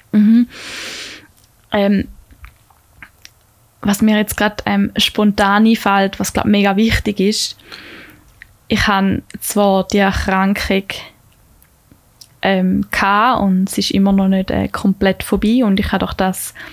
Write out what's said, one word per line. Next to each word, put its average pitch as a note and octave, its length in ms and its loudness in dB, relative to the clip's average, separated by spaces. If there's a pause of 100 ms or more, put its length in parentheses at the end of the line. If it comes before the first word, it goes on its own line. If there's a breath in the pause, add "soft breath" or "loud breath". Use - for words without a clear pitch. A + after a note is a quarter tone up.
(120)
Mhm. A3+ 360 4 (1200 loud breath)
Ähm, G3+ 360 0 (1700)
was G3+ 220 -2
mir G#3+ 160 4
jetzt G#3+ 180 -4
grad, G#3 300 -2
ähm, G3+ 320 0
spontan G#3 680 2
einfällt, G3 540 2
was, - 140 -6
glaub, - 100 -2
mega G3+ 320 2
wichtig G#3+ 440 0
ist, G#3 360 -2 (1120 loud breath)
ich - 180 0
habe G3 360 0 (180)
zwar G3 480 2
die G3+ 100 0
Erkrankung, G3 840 0 (1600)
ähm, F#3+ 480 0
gehabt G#3 520 2
und F#3+ 280 2
es - 80 -4
ist - 120 -2
immer G3 220 2
noch G3 160 2
nicht, F#3+ 220 0
äh, G3 180 -2
komplett F#3+ 540 -2
vorbei A3 420 0
und G3 160 2
ich - 120 -4
habe F#3+ 80 -2
durch F#3 140 -4
das - 400 -4 (180 loud breath)